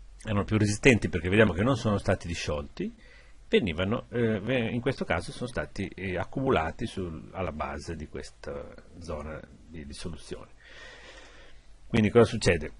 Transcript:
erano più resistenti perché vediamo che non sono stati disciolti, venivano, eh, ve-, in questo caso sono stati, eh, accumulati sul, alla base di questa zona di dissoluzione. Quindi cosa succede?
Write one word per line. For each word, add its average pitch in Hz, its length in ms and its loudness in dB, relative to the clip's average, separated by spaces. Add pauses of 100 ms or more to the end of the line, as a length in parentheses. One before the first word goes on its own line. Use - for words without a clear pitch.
(240)
erano 101 200 2
più 107 120 2
resistenti 104 520 6
perché 82 200 -2
vediamo 104 240 8
che 85 100 0
non 127 140 4
sono 107 220 0
stati 95 280 0
disciolti, 87 680 -4 (560)
venivano, 110 600 2
eh, 113 300 2
ve-, 113 300 0
in 120 100 -2
questo 120 240 -2
caso 87 260 0
sono - 180 -8
stati, 85 400 -4
eh, 92 280 -6
accumulati 101 680 0
sul, 78 460 -8
alla 87 200 -4
base 73 420 -6
di 76 140 -10
questa - 640 -12 (240)
zona 78 420 -8 (280)
di 80 160 -12
dissoluzione. - 760 -10 (1300)
Quindi 107 240 4
cosa 120 140 10
succede? 85 560 2